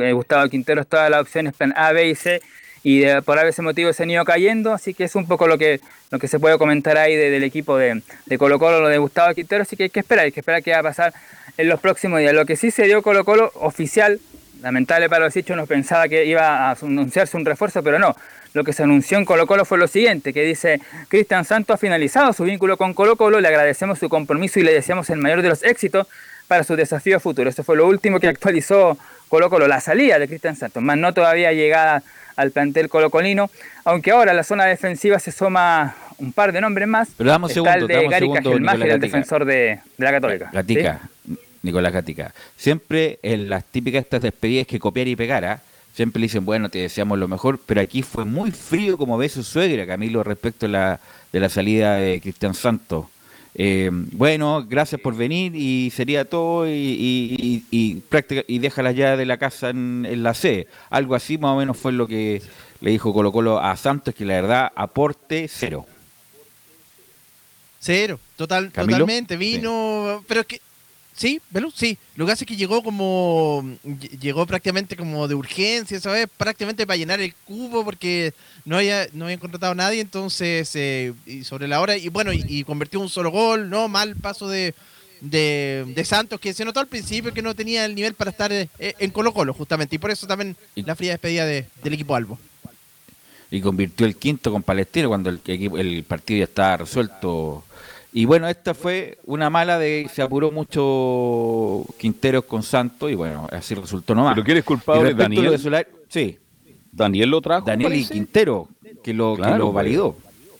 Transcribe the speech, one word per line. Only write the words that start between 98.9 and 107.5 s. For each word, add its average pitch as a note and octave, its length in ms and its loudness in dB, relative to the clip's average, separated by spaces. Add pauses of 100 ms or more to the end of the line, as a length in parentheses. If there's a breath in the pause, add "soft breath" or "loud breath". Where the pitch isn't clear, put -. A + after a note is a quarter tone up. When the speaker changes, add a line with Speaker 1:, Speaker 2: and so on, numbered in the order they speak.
Speaker 2:
una D3+ 240 -4
mala E3+ 280 0
de, D3+ 360 -4
se - 80 -6
apuró C#3 300 -2
mucho B2 1300 -2 (140)
Quinteros B2+ 460 0
con A2 180 -6
Santos B2+ 480 -4
y B2 40 -4
bueno, D#2+ 360 -8
así F2+ 240 -10
resultó G2 400 -4
nomás. C3 180 2
Speaker 4:
¿Pero G#2+ 120 -2
quién D#3 120 4
es D#3+ 60 0
culpable? D#3 380 2
Speaker 2:
Y - 40 4
respecto A#2 180 2
Speaker 4:
¿Daniel? A2 280 2
Speaker 2:
de D3 80 2
Solari, D3 280 -2 (220)
sí. C3+ 280 -4 (540)
Speaker 4:
¿Daniel G#2+ 380 2
lo D#3 120 2
trajo, E3+ 260 -2